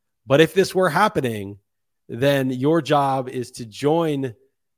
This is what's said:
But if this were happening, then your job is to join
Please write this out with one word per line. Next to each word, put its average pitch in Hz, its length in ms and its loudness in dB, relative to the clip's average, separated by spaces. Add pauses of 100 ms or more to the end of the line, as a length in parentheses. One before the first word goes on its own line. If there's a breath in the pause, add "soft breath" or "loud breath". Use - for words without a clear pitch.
(260)
But 135 160 4
if 160 120 4
this 185 200 0
were 185 160 2
happening, 120 720 -2 (480)
then 131 440 0
your 143 300 0
job 135 480 0
is 123 220 -8
to 123 140 -14
join 139 720 -2 (420)